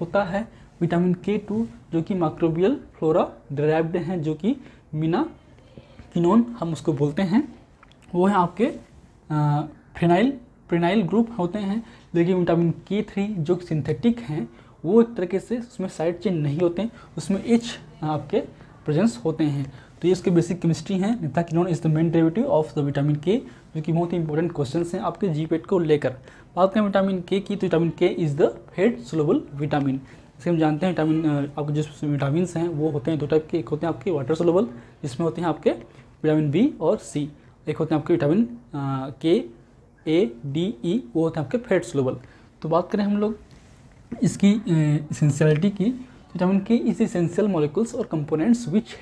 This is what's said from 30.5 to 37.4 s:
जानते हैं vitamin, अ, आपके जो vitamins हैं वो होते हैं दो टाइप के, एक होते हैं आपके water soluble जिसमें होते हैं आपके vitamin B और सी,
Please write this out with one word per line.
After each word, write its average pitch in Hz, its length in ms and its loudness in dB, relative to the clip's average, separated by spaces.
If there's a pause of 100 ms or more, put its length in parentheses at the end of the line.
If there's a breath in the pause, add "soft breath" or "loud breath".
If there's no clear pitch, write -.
जानते 156 280 2
हैं 185 80 2
vitamin, 156 300 2
अ, 143 360 0
आपके 147 140 -4
जो 151 340 -4
vitamins 147 500 0
हैं 170 100 0
वो 156 220 -2
होते 151 220 -2
हैं 156 80 -2
दो 147 60 -2
टाइप 156 260 2
के, 170 80 0
एक - 100 -6
होते 151 180 -2
हैं 160 60 -2
आपके 185 180 -4
water 143 240 0
soluble 170 300 4 (380 loud breath)
जिसमें 156 220 -4
होते 165 160 -4
हैं 175 60 -2
आपके 156 220 0 (540 loud breath)
vitamin 156 280 2
B 214 300 2
और 170 160 2
सी, 147 340 -8 (360 soft breath)